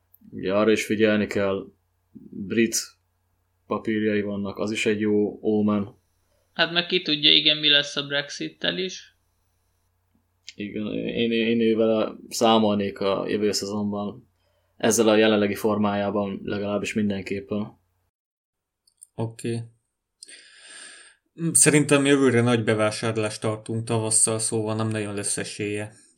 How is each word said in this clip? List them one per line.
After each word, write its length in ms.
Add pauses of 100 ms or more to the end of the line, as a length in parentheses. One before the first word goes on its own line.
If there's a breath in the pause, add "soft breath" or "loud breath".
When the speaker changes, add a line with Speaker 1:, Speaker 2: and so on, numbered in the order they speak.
(300)
Speaker 1:
ugye 220
arra 180
is 140
figyelni 420
kell, 380 (840)
brit 300 (880)
papírjai 560
vannak, 360
az 120
is 160
egy 140
jó 420
ómen. 600 (500)
Speaker 2:
Hát 200
meg 140
ki 160
tudja, 300
igen, 240
mi 120
lesz 280
a 100
Brexittel 720
is. 380 (1400)
Speaker 1:
Igen, 380
én, 400
én, 280
én 160
vele 360 (160)
számolnék 720
a 280
jövő 240
szezonban, 800 (440)
ezzel 320
a 80
jelenlegi 380
formájában 880
legalábbis 500
mindenképpen. 840 (1300)
Speaker 3:
Oké. 440 (1900 loud breath)
Szerintem 540
jövőre 340
nagy 240
bevásárlást 760
tartunk 440
tavasszal, 540
szóval 360
nem 140
nagyon 260
lesz 220
esélye. 560 (260 soft breath)